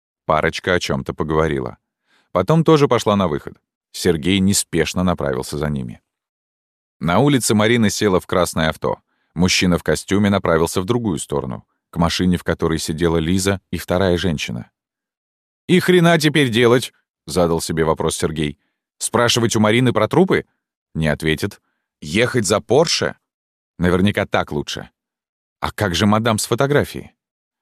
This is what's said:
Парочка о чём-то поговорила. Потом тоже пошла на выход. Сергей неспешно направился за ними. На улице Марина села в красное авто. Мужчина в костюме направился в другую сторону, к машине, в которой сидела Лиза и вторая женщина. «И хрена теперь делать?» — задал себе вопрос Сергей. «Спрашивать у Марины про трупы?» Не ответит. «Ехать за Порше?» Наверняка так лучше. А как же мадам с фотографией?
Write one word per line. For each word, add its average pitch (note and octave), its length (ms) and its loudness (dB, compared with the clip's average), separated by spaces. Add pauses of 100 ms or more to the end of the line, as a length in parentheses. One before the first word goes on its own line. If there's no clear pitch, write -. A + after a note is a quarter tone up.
(260)
Парочка D#2+ 480 0
о F2+ 60 2
чём-то C#2+ 340 -4
поговорила. D2+ 640 -2 (540)
Потом D#3 320 2
тоже D3 240 6
пошла A2 280 2
на G2 120 2
выход. C#2+ 300 -6 (360)
Сергей F2 460 0
неспешно F#2 640 0
направился C#2+ 540 -4
за D2+ 120 -4
ними. B1+ 320 -8 (1000)
На E2+ 160 2
улице C3+ 340 2
Марина G#2+ 360 2
села F#2+ 320 0
в - 60 -20
красное E2+ 420 0
авто. - 300 -6 (360)
Мужчина F2 420 2
в - 60 -4
костюме G2 460 0
направился F2+ 500 2
в F#2 60 -4
другую A2 340 -2
сторону, C2 480 -8 (220)
к - 80 -12
машине, E2+ 400 0
в - 80 -8
которой E2 340 -2
сидела E2 380 -2
Лиза F#2 420 -2 (120)
и F2+ 60 -8
вторая F2+ 400 0
женщина. C#2+ 540 -6 (960)
«И F3+ 140 4
хрена E3+ 360 4
теперь D3 320 2
делать?» — A#2 440 2 (340)
задал E2 320 0
себе D#2+ 240 -2
вопрос D#2+ 320 0
Сергей. D#2 420 -4 (420)
«Спрашивать A#2 580 0
у - 20 0
Марины A2+ 320 2
про G#2+ 160 0
трупы?» D#3+ 380 2 (500)
Не D#2 140 0
ответит. D#2 520 -4 (400)
«Ехать A2 440 -2
за G2 160 0
Порше?» C#3 560 0 (600)
Наверняка F#2 480 2
так - 280 -4
лучше. C#2 360 -8 (680)
А - 140 -8
как G2 220 -2
же G2+ 100 0
мадам A2 320 0
с - 80 -4
фотографией? A#2+ 680 -2 (460)